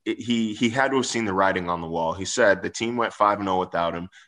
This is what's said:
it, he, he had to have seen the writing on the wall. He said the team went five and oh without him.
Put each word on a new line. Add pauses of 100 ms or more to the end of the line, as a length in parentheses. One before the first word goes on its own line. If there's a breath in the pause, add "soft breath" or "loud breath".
it,
he,
he
had
to
have
seen
the
writing
on
the
wall.
He
said
the
team
went
five
and
oh
without
him. (200 loud breath)